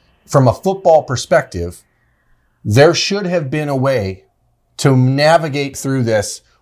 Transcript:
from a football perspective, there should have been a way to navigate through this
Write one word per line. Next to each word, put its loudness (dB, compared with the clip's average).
from 2
a 2
football 2
perspective, -4
there 4
should -4
have -4
been -4
a -2
way -2
to 2
navigate 0
through -4
this -2